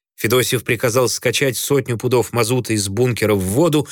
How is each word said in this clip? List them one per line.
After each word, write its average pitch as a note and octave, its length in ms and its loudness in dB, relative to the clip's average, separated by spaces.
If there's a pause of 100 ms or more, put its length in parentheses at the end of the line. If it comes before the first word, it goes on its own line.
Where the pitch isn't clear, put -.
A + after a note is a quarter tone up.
(160)
Федосьев A#2+ 460 0
приказал A#2+ 460 0
скачать - 480 -2
сотню B2+ 400 -2
пудов A#2+ 380 0
мазута A#2 400 0
из G2 160 -2
бункера G#2+ 440 0
в G2 60 0
воду D3 520 2